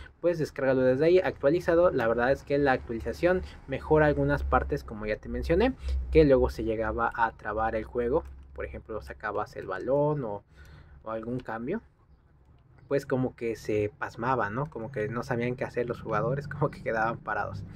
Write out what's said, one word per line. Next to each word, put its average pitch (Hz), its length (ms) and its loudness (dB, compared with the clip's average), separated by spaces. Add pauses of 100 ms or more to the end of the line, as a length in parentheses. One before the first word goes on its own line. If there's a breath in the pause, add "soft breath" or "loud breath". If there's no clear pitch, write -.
(200 loud breath)
pues 170 180 2
descárgalo 131 440 2
desde 131 240 4
ahí, 180 140 8
actualizado. 170 680 4
La 120 180 2
verdad 120 240 4
es 135 100 -2
que 143 160 0
la 139 140 4
actualización 127 680 0 (240 loud breath)
mejora 151 400 4
algunas 139 380 2
partes, - 400 0
como 107 220 -10
ya 107 100 -2
te 120 120 -12
mencioné, 165 460 0 (360 loud breath)
que 156 140 8
luego 127 260 6
se 117 140 -6
llegaba 113 500 -2
a 113 180 2
trabar 110 440 -4
el 110 80 -4
juego. 123 400 -2 (300)
Por 110 120 -8
ejemplo, 107 340 -12
sacabas 107 560 -8
el - 100 -10
balón 135 580 -2
o, 101 180 -8 (600 loud breath)
o 110 80 -10
algún 113 300 -6
cambio, 123 400 -8 (1120)
pues 139 140 0
como 127 280 -2
que 113 220 -4
se 107 420 -2
pasmaba, 110 520 -2
¿no? 131 180 -4
Como 110 240 -12
que 107 160 -4
no 113 140 -6
sabían 123 340 -2
qué 123 80 -6
hacer 120 240 -4
los 117 140 -8
jugadores, 113 460 -2
<laughs> - 0 -
como - 220 -2
que - 120 -14
quedaban 113 340 -2
parados. 104 480 -6 (120)